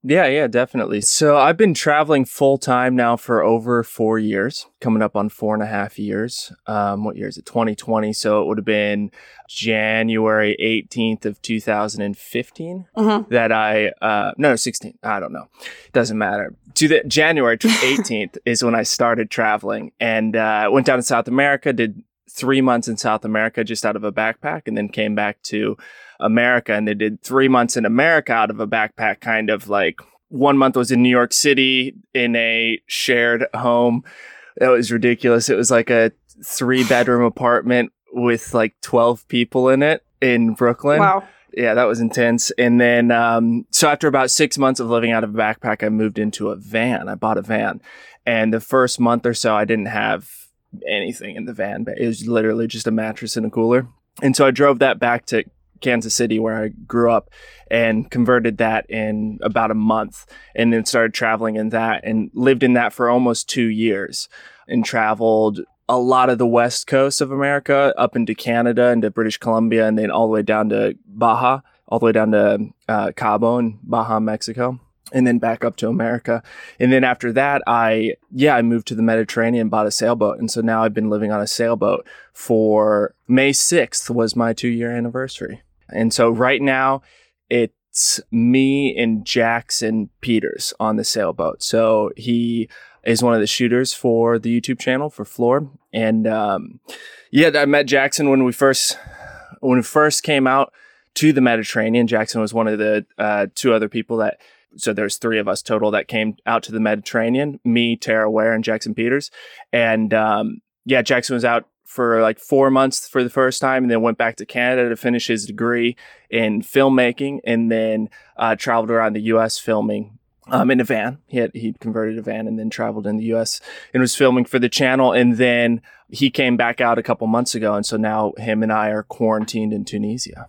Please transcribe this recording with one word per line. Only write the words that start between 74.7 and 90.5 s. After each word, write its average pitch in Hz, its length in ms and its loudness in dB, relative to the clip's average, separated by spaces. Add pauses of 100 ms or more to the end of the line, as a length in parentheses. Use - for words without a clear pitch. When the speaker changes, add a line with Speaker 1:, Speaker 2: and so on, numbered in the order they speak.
Speaker 1:
and 127 140 2
then 120 120 2
back 113 260 -2
up 113 120 -2
to 113 120 -4
America. 117 540 -2 (360)
And 127 140 2
then 131 100 4
after 123 300 0
that, 139 340 0
I, 113 480 2 (160)
yeah, 139 240 2
I 120 80 2
moved 117 240 0
to 123 80 -8
the 110 80 0
Mediterranean, 113 640 0
bought 107 200 0
a - 20 -2
sailboat. 110 480 0
And 113 120 -4
so 117 100 -4
now 113 240 0
I've 107 100 0
been 107 160 -2
living 107 220 -2
on 104 80 -2
a 107 80 -4
sailboat 110 580 -2 (260)
for, 107 800 2 (120)
May 135 260 4
sixth - 560 0
was 117 280 -2
my 117 160 0
two-year 117 400 -4
anniversary. 120 720 -8 (280)
And 113 240 0
so 117 160 4
right 127 320 2
now, 135 400 0 (480)
it's - 680 -2 (120)
me 135 640 2
and 110 300 -2
Jackson 113 800 -2 (140)
Peters - 580 -2